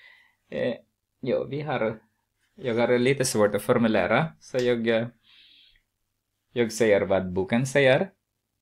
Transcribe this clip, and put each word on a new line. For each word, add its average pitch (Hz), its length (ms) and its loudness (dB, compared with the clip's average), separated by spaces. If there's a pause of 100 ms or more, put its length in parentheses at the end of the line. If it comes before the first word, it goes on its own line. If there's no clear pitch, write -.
(480)
Eh, 139 280 -4 (440)
ja, 127 240 -4
vi 135 160 -10
har, 117 420 -6 (520)
jag 120 200 -6
har 120 240 2
lite 131 260 0
svårt 107 300 0
att 104 80 -2
formulera, 113 800 0
så - 180 -8
jag, 120 300 0
eh, 117 200 2 (1400)
jag 117 200 -2
säger 104 280 4
vad 92 320 0
boken 117 340 -2
säger. 143 460 2 (500)